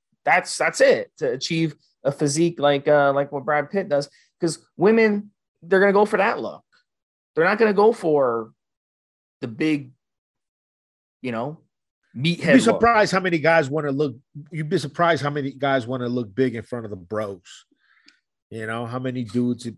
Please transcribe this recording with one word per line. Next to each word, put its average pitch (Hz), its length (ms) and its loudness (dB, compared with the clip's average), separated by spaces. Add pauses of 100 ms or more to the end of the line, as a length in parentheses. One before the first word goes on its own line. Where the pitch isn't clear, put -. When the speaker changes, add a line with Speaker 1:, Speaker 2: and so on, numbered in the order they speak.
(260)
Speaker 1:
that's, 175 320 0
that's 165 240 0
it 185 360 2
to 135 140 -4
achieve 156 440 -4 (280)
a 139 80 0
physique 156 480 0
like, 139 280 2
uh, 143 260 4
like 143 180 -2
what 139 140 -8
Brad 147 240 -2
Pitt 196 200 -4
does. 143 200 -2 (300)
'Cause 160 200 -4 (180)
women, 208 540 2 (300)
they're 180 180 2
gonna 196 140 4
go 208 120 4
for 214 120 -4
that 202 220 0
look. 95 240 -10 (720)
They're 160 100 2
not 208 120 2
gonna 220 160 4
go 208 180 6
for 135 600 0 (880)
the 131 60 -8
big, 139 440 -4 (1300)
you 123 100 -8
know, 127 280 -8 (560)
meathead 147 220 -2
Speaker 2:
You'd - 20 -18
be 156 140 2
Speaker 1:
look. 262 80 8
Speaker 2:
surprised 214 500 2
how 185 80 2
many 180 200 -2
guys 156 300 4
wanna 147 220 -4
look, 139 240 -2 (360)
you'd 156 180 -8
be 190 80 0
surprised 151 460 0
how 143 80 -2
many 139 200 -6
guys 135 360 -2
wanna 123 200 -6
look 120 260 -4
big 123 220 0
in 110 80 -8
front 117 220 -10
of 104 60 -12
the 101 60 -12
bros. 101 680 -10 (840)
You 110 160 -10
know, 113 200 -6
how 123 140 -8
many 127 240 -6
dudes 120 420 -2
it, 113 120 -10